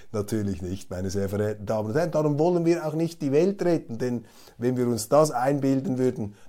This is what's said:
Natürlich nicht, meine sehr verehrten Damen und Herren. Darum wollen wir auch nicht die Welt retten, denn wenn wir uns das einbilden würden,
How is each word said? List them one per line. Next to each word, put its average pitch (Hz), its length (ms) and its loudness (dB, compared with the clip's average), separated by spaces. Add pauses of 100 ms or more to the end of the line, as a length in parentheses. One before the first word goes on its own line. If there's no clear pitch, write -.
(120)
Natürlich 101 500 -2
nicht, 92 300 -8
meine 95 180 -4
sehr 98 200 -2
verehrten 104 360 -4
Damen 107 240 -2
und 113 60 -2
Herren. 160 160 0
Darum 151 260 2
wollen 170 280 2
wir 165 200 2
auch 151 80 -4
nicht 165 280 -4
die 139 100 0
Welt 180 320 2
retten, 160 340 0
denn 120 280 -2 (320)
wenn 123 180 0
wir 123 120 2
uns 113 220 -2
das 151 220 6
einbilden 135 640 0
würden, 123 380 -2 (140)